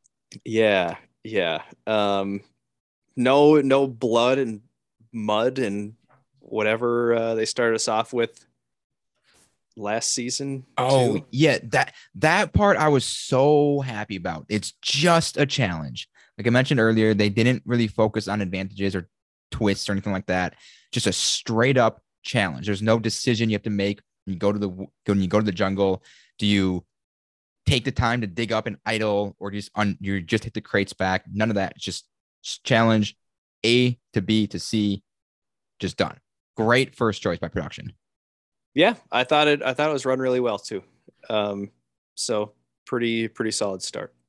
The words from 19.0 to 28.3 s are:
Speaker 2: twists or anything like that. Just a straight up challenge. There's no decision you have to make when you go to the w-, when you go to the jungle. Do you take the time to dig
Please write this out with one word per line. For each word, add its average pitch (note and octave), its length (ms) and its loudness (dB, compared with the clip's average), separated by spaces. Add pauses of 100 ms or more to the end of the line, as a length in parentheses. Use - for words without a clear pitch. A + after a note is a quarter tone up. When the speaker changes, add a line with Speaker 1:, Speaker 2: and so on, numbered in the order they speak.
Speaker 2:
twists - 380 -2
or G#2 40 -2
anything G2 200 -4
like F#2+ 140 -6
that. F#2 280 -2 (380)
Just A#2 140 -2
a F#2+ 60 0
straight A#2+ 640 0
up A2+ 260 2 (200)
challenge. F2+ 440 -4
There's G#2 160 -4
no A2 160 4
decision A2+ 520 -2
you G#2+ 40 0
have G2+ 80 -2
to A2+ 80 -6
make G2+ 300 -2 (240)
when F#2+ 100 -6
you E2+ 40 -10
go G2+ 140 0
to G#2 60 -2
the G2+ 100 -2
w-, F#2 200 -12 (180)
when G2+ 140 2
you F#2 80 0
go G#2 100 2
to A2 80 0
the G2+ 60 -2
jungle. F#2+ 500 0 (360)
Do G#2+ 80 -2
you F#2+ 380 2 (840)
take C#3 180 2
the C#3 80 -4
time A#2+ 280 0
to A2 60 -4
dig F#2+ 260 -6